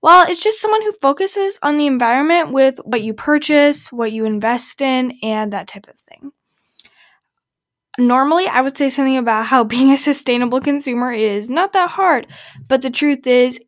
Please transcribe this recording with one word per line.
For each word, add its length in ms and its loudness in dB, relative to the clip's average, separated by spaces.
Well, 240 6
it's 160 -4
just 200 -2
someone 200 0
who 120 -4
focuses 680 -2
on 140 0
the 100 0
environment 680 0
with 320 2
what 160 -2
you 120 -6
purchase, 760 0
what 220 -4
you 100 -4
invest 560 -4
in, 420 -2
and 300 -4
that 160 -10
type 220 -20
of 100 -20
thing. 320 -20
Normally, 480 2
I 140 0
would 160 -4
say 120 0
something 280 0
about 300 -2
how 160 4
<laughs> 20 0
being 260 4
a 60 4
sustainable 640 -2
consumer 500 -4
is 380 -2
not 240 -2
that 160 0
hard, 360 0
but 120 2
the 80 -4
truth 380 -2
is, 400 2